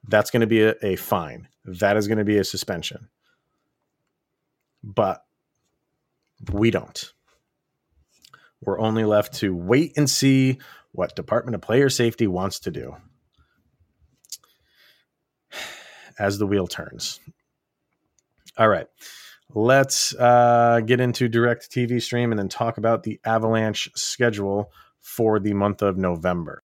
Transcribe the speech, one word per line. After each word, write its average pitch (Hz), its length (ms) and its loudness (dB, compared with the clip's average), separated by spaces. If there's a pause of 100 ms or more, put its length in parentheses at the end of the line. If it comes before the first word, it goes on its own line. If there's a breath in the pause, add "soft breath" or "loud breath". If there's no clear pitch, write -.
That's 104 200 2
gonna 117 160 2
be 110 160 2
a, 110 220 4
a 98 120 0
fine. 82 520 -6 (180)
That 98 320 0
is 104 100 -2
gonna 107 160 -2
be 104 140 2
a 98 60 2
suspension. - 680 -10 (1700)
But 101 420 -2 (1300)
we 104 180 2
don't. - 440 -6 (1500 soft breath)
We're 98 180 -4
only 110 260 0
left 104 340 2
to 95 160 -2
wait 117 420 2
and 147 100 2
see 131 520 2 (320 loud breath)
what - 240 -4
Department 110 400 -4
of 87 60 -8
Player 135 280 2
Safety 117 380 0
wants 92 320 -4
to - 100 -8
do - 260 -12 (3250 loud breath)
as 98 180 -2
the 104 80 0
wheel 95 220 0
turns. - 520 -12 (1400)
All 110 140 4
right. 92 180 0 (680 loud breath)
Let's, 131 600 2
uh, 120 720 6
get 123 140 2
into 123 300 0
Direct 117 420 0
T 123 140 -2
V 117 160 -2
Stream 120 300 -2
and 107 80 -2
then 98 100 -4
talk 117 280 -4
about 113 260 0
the 110 200 -8
Avalanche 110 720 -2
schedule 101 800 -4 (260 soft breath)
for 110 400 0
the 101 140 -2
month 101 280 0
of 98 160 0
November. 87 720 -4